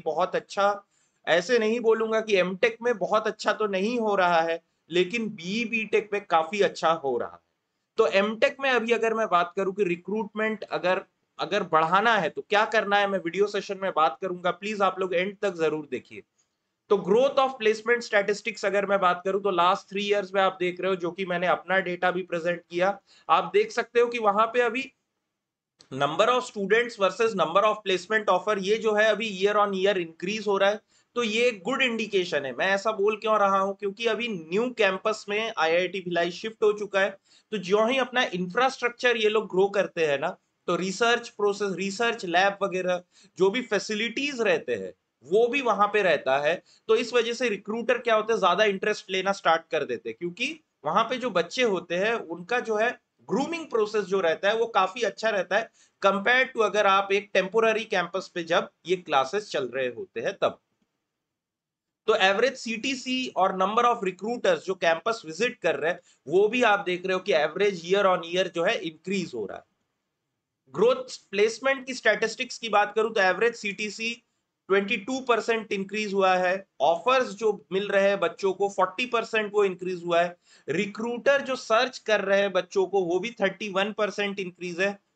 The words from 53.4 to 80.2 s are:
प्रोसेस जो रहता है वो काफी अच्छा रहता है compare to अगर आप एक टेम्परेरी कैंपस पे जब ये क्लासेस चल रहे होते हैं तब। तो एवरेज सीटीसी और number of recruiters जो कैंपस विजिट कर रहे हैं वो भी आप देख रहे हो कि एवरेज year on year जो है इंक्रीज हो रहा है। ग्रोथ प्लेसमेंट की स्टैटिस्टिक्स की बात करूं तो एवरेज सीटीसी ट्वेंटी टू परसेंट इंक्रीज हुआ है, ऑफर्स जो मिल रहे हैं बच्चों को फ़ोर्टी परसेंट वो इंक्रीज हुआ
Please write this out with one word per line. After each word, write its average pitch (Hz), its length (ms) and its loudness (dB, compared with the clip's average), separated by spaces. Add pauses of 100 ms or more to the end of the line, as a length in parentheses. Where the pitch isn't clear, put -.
प्रोसेस 214 380 0
जो 190 160 0
रहता 165 280 0
है 220 80 2
वो 226 120 0
काफी 196 340 0
अच्छा 214 280 -2
रहता 185 260 -2
है - 140 -2 (320)
compare 202 440 4
to 240 160 -2
अगर 202 240 2
आप 196 260 4
एक 202 220 -2
टेम्परेरी 214 520 2
कैंपस 185 480 -4
पे 175 100 -4
जब 185 240 0 (180)
ये 175 120 0
क्लासेस 175 520 0
चल 143 180 -2
रहे 127 200 -2
होते 113 320 -10
हैं 165 140 -4
तब। 127 240 -2 (1500)
तो 220 80 4
एवरेज 196 400 2
सीटीसी 254 600 -6 (200)
और 185 220 2
number 214 280 2
of 226 180 0
recruiters 190 640 -2
जो 185 100 -4
कैंपस 175 500 0
विजिट 196 320 -4
कर 160 180 0
रहे 147 160 -2
हैं 180 80 -6 (260)
वो 185 220 4
भी 247 160 2
आप 202 220 4
देख 180 200 -4
रहे 185 80 0
हो 185 60 0
कि 190 140 -2
एवरेज 165 520 0
year 196 200 2
on 180 200 2
year 180 280 -2
जो 170 100 0
है 220 120 0
इंक्रीज 165 580 -6
हो 110 120 -6
रहा 90 120 -12
है। - 60 -20 (1080)
ग्रोथ 247 440 0 (120)
प्लेसमेंट 254 560 0
की 262 80 -8
स्टैटिस्टिक्स 220 640 -2
की 226 100 -10
बात 208 260 2
करूं 220 160 0
तो 220 120 -2
एवरेज 208 340 2
सीटीसी 214 580 -8 (540)
ट्वेंटी 202 300 0
टू 262 220 -6
परसेंट 226 520 0
इंक्रीज 196 420 -4
हुआ 190 220 4
है, 185 300 0 (140)
ऑफर्स 214 540 2
जो 220 180 0 (200)
मिल 196 160 -2
रहे 196 200 4
हैं 202 120 2
बच्चों 170 320 0
को 202 160 -2
फ़ोर्टी 185 380 -2
परसेंट 214 480 -2
वो 208 100 4
इंक्रीज 180 400 -4
हुआ 170 160 2